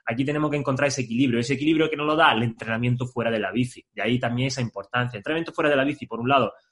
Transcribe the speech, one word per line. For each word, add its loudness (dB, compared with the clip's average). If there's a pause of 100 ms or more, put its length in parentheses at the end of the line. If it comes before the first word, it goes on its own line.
aquí -2
tenemos 0
que -2
encontrar 0
ese -2
equilibrio. 2
Ese 0
equilibrio 2
que -4
nos -4
lo 0
da 6
el 2
entrenamiento -2
fuera -2
de 0
la -2
bici. -4
De -8
ahí 2
también -2
esa -4
importancia. -4
El -6
entrenamiento -4
fuera 2
de 4
la 4
bici, -4
por -10
un 0
lado, 4 (180)